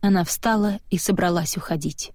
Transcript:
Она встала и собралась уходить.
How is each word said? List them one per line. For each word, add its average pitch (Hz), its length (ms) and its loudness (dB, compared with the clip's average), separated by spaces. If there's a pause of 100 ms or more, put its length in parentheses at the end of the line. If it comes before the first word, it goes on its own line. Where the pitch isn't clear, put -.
Она 190 220 4
встала 208 560 0 (100)
и 185 80 0
собралась 175 600 0
уходить. 156 580 -6